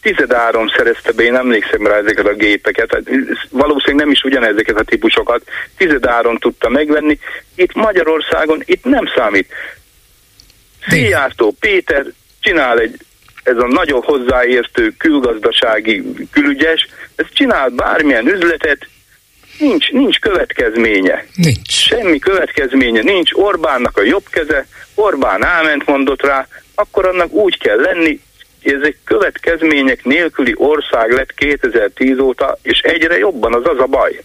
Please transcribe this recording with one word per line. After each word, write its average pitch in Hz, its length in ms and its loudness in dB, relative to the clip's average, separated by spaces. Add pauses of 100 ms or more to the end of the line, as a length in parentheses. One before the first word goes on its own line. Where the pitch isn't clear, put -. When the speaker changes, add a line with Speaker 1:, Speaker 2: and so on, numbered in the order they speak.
Speaker 1:
tizedáron 117 760 0
szerezte 117 340 0
be, 113 120 0
én 120 120 2
emlékszem 113 520 0
rá, 104 100 4
ezeket 104 280 0
a 104 80 2
gépeket, 104 580 -2
hát, 117 120 -2 (460)
valószínűleg 143 560 0
nem 147 60 2
is 139 120 2
ugyanezeket 113 560 0
a 110 40 0
típusokat, 113 600 0 (340)
tizedáron 120 600 0
tudta 117 320 -2
megvenni. 151 500 0 (360)
Itt 180 180 0
Magyarországon, 160 920 0
itt 185 180 -2
nem 247 220 0 (100)
számít. 104 320 0 (1400)
Speaker 2:
Igen. - 140 0
Speaker 1:
Szijjártó 190 600 0
Péter 175 460 0 (340)
csinál 131 400 0
egy, 113 160 -2 (480)
ez 127 140 2
a 120 100 2
nagyon 143 340 0
hozzáértő 123 960 0
külgazdasági 113 1040 0 (280)
külügyes, 151 560 0 (280)
ez 160 180 -4
csinál 180 360 0
bármilyen 131 580 0
üzletet, 170 600 0 (720)
nincs, 262 320 2
nincs 254 280 2
következménye. 113 1080 0 (100)
Speaker 2:
Nincs. 165 340 0
Speaker 1:
Semmi - 500 0
következménye 135 840 0
nincs. 175 320 0
Orbánnak 160 640 0
a 104 60 2
jobb 160 260 0
keze, 147 380 -2 (280)
Orbán 135 480 0
áment 160 420 0
mondott 139 400 0
rá, 135 220 0 (280)
akkor 202 300 -2
annak 175 260 0
úgy 190 260 2
kell 107 220 0
lenni, 165 400 0 (420)
ezek 139 420 -2
következmények 151 1000 0
nélküli 143 520 0
ország 143 560 0
lett 127 240 -2
kétezer-tíz 131 840 0
óta, 135 420 0
és 127 180 -2
egyre 165 380 0
jobban, 151 360 0
az, 120 100 0
az 147 160 0
a 131 60 4
baj. 127 400 0